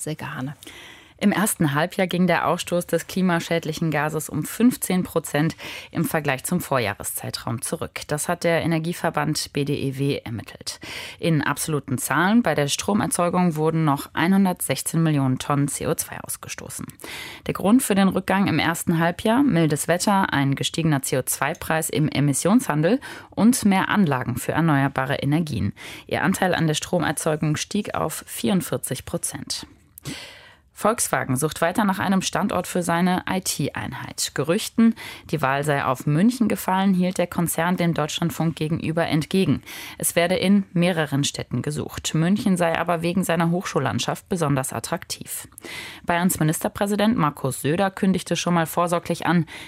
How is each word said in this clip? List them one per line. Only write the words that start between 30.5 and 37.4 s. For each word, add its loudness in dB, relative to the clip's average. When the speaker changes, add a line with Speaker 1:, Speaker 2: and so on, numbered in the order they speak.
Speaker 2:
Volkswagen 0
sucht -2
weiter 2
nach 2
einem 2
Standort -2
für -2
seine 2
I-T-Einheit. -4
Gerüchten, 2
die -2
Wahl 0
sei 0
auf -2
München 2
gefallen, 2
hielt 0
der 2
Konzern 0